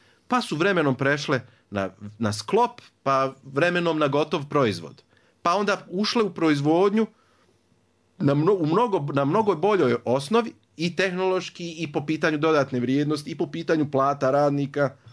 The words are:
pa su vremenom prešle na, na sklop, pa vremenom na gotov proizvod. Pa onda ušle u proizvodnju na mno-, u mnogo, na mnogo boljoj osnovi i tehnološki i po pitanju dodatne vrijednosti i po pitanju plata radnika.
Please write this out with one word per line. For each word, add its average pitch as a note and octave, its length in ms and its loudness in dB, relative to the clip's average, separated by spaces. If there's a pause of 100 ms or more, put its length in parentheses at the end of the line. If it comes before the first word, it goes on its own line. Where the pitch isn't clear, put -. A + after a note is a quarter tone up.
(280)
pa B3 140 0
su F#3+ 140 -6
vremenom D#3 400 2
prešle C#3 460 0 (280)
na, G2 200 -4 (280)
na G#2+ 160 0
sklop, A#3 480 0 (220)
pa C3+ 300 0 (100)
vremenom E3 560 0
na D3+ 80 2
gotov D3 420 -2
proizvod. G2 540 -2 (380)
Pa E3+ 140 2
onda G3+ 340 0
ušle G#3 340 0
u F#3 100 -4
proizvodnju E3+ 760 2 (1080)
na C#3+ 160 2
mno-, E3 260 2
u E3 60 -2
mnogo, F3 480 0
na C#3 120 0
mnogo G3 300 2
boljoj D#3+ 400 2 (100)
osnovi G#3+ 480 0 (240)
i E3 180 -4
tehnološki F3+ 760 -2 (120)
i D3+ 80 -8
po D3 140 -6
pitanju D#3 320 -2
dodatne D3 420 0
vrijednosti D3 520 -2
i D#3 60 -10
po E3 100 -2
pitanju D#3+ 440 -2
plata C#3 400 0
radnika. C#3+ 640 0 (180)